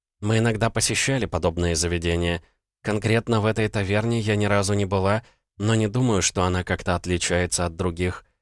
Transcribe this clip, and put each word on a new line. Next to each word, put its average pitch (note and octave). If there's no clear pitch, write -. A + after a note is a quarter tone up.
"Мы G#2+
иногда A2+
посещали A2+
подобные F2
заведения. E2+
Конкретно A2
в G#2
этой G#2+
таверне G#2+
я G#2+
ни G#2
разу G2+
не G2+
была, G2
но G#2+
не A2
думаю, A2+
что -
она F2+
как-то F2+
отличается F2
от E2
других". F2+